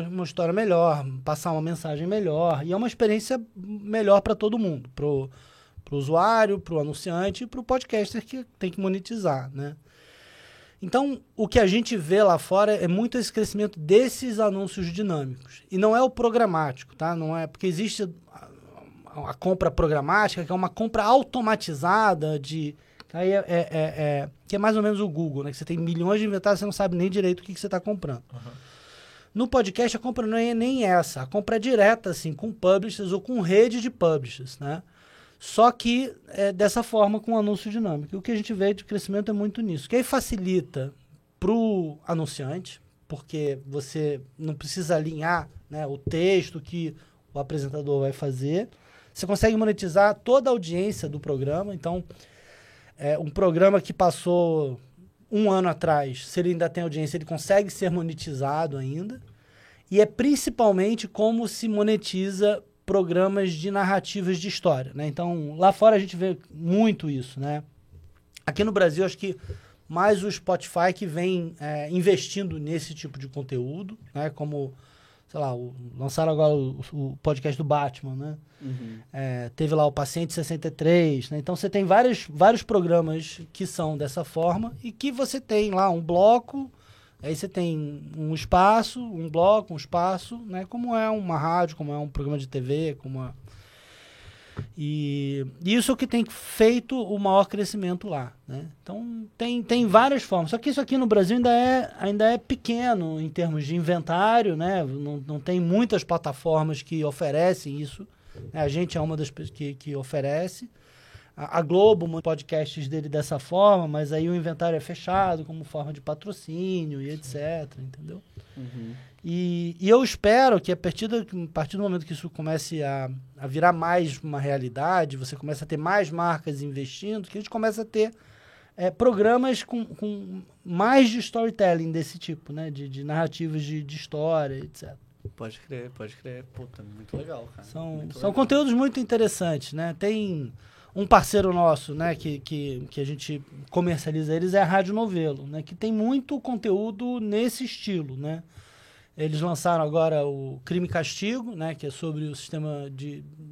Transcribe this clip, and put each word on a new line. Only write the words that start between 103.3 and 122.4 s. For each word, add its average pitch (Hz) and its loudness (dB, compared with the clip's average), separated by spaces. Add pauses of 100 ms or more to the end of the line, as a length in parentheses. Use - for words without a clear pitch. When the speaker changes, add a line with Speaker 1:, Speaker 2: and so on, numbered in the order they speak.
Speaker 1:
de 160 -2
inventário, 175 2
né? 180 0
Não, 143 -6
não 151 -6
tem 180 0
muitas 190 2
plataformas 156 0
que 160 -4
oferecem 151 0
isso, 170 -12 (440)
né? 156 -4
A 147 2
gente 165 -2
é 165 0
uma 160 -2
das 147 -4
pe-, 156 -12
que, 143 -8
que 143 -10
oferece. 147 -4 (640)
A, 147 -4
a 170 4
Globo, 180 4
muitos 165 -4
podcasts 156 -4
dele 151 -6
dessa 147 -4
forma, 185 4
mas 151 -4
aí 160 0
o 175 0
inventário 165 -2
é 151 -2
fechado 180 -2
como 160 -12
forma 147 -10
de 147 -12
patrocínio 160 -6
e 139 -6
et 151 -10
cetera, 147 -8
entendeu? 147 -14 (340)
Speaker 3:
Uhum. 123 -12 (300)
Speaker 1:
E, 175 -4
e 185 -2
eu 233 8
espero 233 4
que - -2
a 180 -2
partir 175 -4
do, 233 -2
a 175 -8
partir 156 -4
do 196 -4
momento 180 -2
que 156 -10
isso 160 -10
comece 156 -6